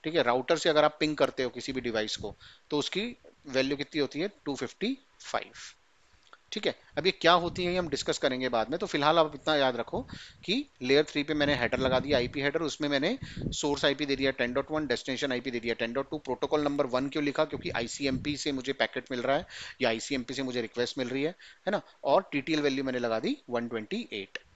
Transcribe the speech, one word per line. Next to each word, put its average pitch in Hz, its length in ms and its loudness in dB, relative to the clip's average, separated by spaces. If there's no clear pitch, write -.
ठीक 156 100 -2
है, 160 100 4
router 127 340 2
से 160 100 2
अगर 151 160 6
आप 151 160 2
ping 151 160 0
करते 131 260 2
हो 127 80 -2
किसी 123 220 -8
भी 127 100 -2
device 110 340 -2
को, 101 180 -8
तो 151 80 2
उसकी 180 260 -2
value 135 280 0
कितनी 143 240 -4
होती 143 200 -2
है? 190 80 -2
टू 143 120 -4
फिफ्टी 208 400 -4
फ़ाइव, - 300 -4
ठीक 208 140 -4
है। 139 80 0
अब 151 80 0
ये 185 60 4
क्या 170 220 6
होती 175 300 2
है, 175 80 0
ये 185 60 2
हम 175 100 -2
discuss 143 300 -2
करेंगे 131 320 0
बाद 113 200 0
में। 160 80 -2
तो 208 80 -4
फिलहाल 151 320 4
आप 156 160 4
इतना 151 220 0
याद 131 200 2
रखो 117 240 -4
कि 185 100 0
layer 135 220 6
three 147 180 -2
पे 156 120 -2
मैंने 143 220 4
header 120 220 0
लगा 127 220 4
दिया, 135 180 2
आईपी 123 220 -2
header, 143 220 0
उसमें 147 260 -4
मैंने 143 280 2
source 143 320 0
आईपी 143 220 2
दे 139 100 0
दिया 135 160 2
टेन 123 200 -2
डॉट 135 180 -2
one, 156 160 0
destination 131 460 -2
आईपी 123 180 -2
दे 120 100 -2
दिया 117 140 0
टेन 117 180 -2
डॉट 135 180 -4
two, 156 100 -4
protocol 147 420 0
number 143 260 2
one 127 200 0
क्यों 147 160 -2
लिखा? 143 220 2
क्योंकि 143 260 -6
आईसीएमपी 135 640 -2
से 143 160 -2
मुझे 131 220 -4
packet - 360 -2
मिल 123 120 -2
रहा 131 140 2
है 180 100 -4
या 123 80 4
आईसीएमपी 120 460 -2
से 139 80 -4
मुझे 127 200 -2
request 120 360 -2
मिल 127 100 -2
रही 131 140 -2
है, 160 120 -2
है 190 40 0
ना। 190 100 0
और 151 280 4
टीटीएल 151 300 0
value 139 220 0
मैंने 127 140 -2
लगा 117 220 0
दी 220 160 -2
वन 120 180 -2
ट्वेंटी 120 460 -6
एट। 98 240 -10